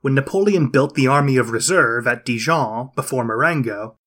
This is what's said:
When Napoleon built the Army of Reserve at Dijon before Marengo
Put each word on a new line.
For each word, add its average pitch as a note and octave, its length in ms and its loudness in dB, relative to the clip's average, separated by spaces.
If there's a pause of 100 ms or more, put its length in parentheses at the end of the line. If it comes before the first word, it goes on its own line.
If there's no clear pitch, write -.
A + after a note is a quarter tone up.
When C3+ 140 0
Napoleon F3+ 540 2
built C3 260 0
the C3 140 2
Army C#3 280 2
of A#2 140 0
Reserve A#2 560 0
at A#2+ 180 -2
Dijon A#2+ 720 -2
before B2+ 280 -4
Marengo A2+ 840 -2